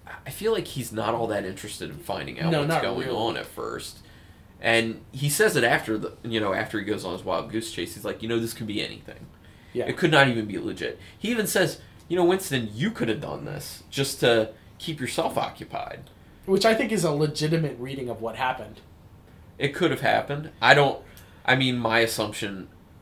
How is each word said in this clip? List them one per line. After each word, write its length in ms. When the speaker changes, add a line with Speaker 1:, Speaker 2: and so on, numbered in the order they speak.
Speaker 1:
I 40
feel 220
like 160
he's 240
not 240
all 120
that 180
interested 440
in 80
finding 420
out 120
Speaker 2:
No, 80
Speaker 1:
what's 100
Speaker 2:
not 140
Speaker 1:
going 240
Speaker 2:
really. 100
Speaker 1:
on 200
at 100
first. 520
And 400
he 180
says 260
it 80
after 340
the, 160
you 160
know, 140
after 260
he 60
goes 180
on 100
his 100
wild 280
goose 200
chase. 240
He's 100
like, 180
"You 60
know, 100
this 140
could 140
be 160
anything. 420
Speaker 2:
Yeah. 120
Speaker 1:
It 120
could 140
not 160
even 180
be 120
legit." 400
He 100
even 160
says, 360
"You 80
know, 100
Winston, 480
you 160
could 200
have 120
done 240
this 440
just 320
to 300
keep 200
yourself 380
occupied." 720
Speaker 2:
Which 200
I 80
think 180
is 120
a 80
legitimate 680
reading 300
of 120
what 160
happened. 420
Speaker 1:
It 160
could 160
have 100
happened. 500
I 120
don't, 280
I 100
mean, 220
my 220
assumption 680